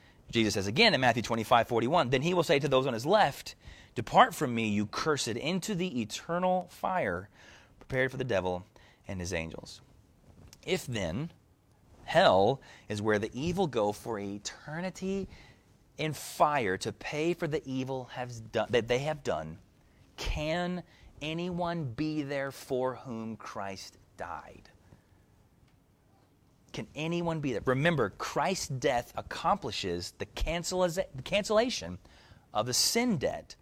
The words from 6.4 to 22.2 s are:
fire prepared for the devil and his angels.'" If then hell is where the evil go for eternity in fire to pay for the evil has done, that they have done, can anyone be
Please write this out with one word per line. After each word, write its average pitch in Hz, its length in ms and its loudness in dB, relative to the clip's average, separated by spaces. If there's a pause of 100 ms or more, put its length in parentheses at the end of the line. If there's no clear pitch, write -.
fire 104 580 -2 (520)
prepared 131 320 0
for 135 60 -10
the 135 60 -2
devil 92 420 0 (440)
and 98 100 -6
his 90 140 -4
angels.'" - 480 -6 (840)
If 175 180 -2
then 110 460 -4 (720)
hell 127 580 6 (280)
is 104 120 -4
where 104 160 4
the 107 160 -2
evil 170 320 -2
go 110 260 0
for 110 280 -6
eternity 175 1080 -6 (680)
in 156 160 -2
fire 139 640 2
to 110 140 -4
pay 156 420 -2
for 170 140 -2
the 147 180 -2
evil 131 480 -4
has 123 280 -8
done, 110 280 -2
that 113 180 4
they 123 120 2
have 151 240 -4
done, 80 340 -4 (600)
can 175 680 -2 (380)
anyone 170 640 -2
be 151 360 -2